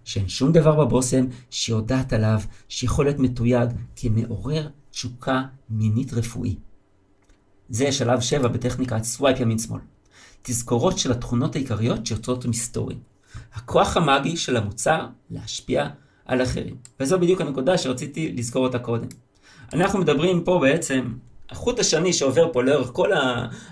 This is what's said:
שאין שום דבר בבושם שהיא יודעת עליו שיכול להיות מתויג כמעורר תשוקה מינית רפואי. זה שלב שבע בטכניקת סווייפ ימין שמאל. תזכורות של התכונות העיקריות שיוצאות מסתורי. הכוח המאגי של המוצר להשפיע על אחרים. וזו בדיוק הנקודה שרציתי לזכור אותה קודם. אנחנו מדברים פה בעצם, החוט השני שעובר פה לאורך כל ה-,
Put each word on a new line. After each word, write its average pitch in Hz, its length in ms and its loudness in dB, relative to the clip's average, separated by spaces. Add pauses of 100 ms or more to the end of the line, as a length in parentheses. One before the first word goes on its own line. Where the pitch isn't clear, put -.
שאין 98 240 -2
שום 139 240 2
דבר 151 320 6
בבושם 127 400 2 (260)
שהיא - 260 -2
יודעת 127 360 0
עליו 110 280 4 (280)
שיכול - 360 0
להיות 139 140 0
מתויג 120 500 2 (280)
כמעורר 113 720 -2 (220)
תשוקה 131 520 -4 (280)
מינית 110 420 0
רפואי. - 440 -4 (1120)
זה 131 240 0
שלב 120 280 0
שבע 123 280 0
בטכניקת 123 540 -2
סווייפ 131 380 0
ימין 113 180 0
שמאל. - 220 -8 (640)
תזכורות 123 560 0
של 131 140 0
התכונות 120 440 -2
העיקריות 127 500 -2
שיוצאות 123 380 -4
מסתורי. - 520 -4 (580)
הכוח 190 420 2
המאגי 151 400 2
של 131 200 -2
המוצר 117 500 0 (240)
להשפיע 131 580 -4 (380)
על 127 160 0
אחרים. - 340 -4 (240)
וזו 156 180 2
בדיוק 175 220 4
הנקודה 135 380 0
שרציתי 135 540 -4
לזכור 127 320 -2
אותה 127 140 0
קודם. 117 300 -4 (640)
אנחנו 190 260 2
מדברים 165 460 2
פה 139 180 4
בעצם, 135 500 2 (380)
החוט - 280 -4
השני 185 340 2
שעובר 143 400 4
פה 123 100 2
לאורך 131 300 2
כל 190 200 2
ה-, 127 340 0 (260)